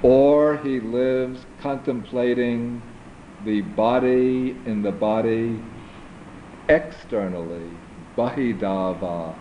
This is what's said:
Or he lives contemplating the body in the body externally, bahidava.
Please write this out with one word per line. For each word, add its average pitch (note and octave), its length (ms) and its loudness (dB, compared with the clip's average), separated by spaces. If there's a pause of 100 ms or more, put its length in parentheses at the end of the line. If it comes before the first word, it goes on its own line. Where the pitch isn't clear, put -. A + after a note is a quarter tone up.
Or C#3+ 540 8
he C3+ 220 -2
lives B2+ 640 0 (160)
contemplating A#2+ 1200 -2 (640)
the G#2+ 160 2
body B2+ 960 2 (100)
in G#2+ 180 -2
the G2+ 80 0
body A2+ 680 0 (1080)
externally, F2+ 1000 -2 (460)
bahidava. F#2+ 1300 -2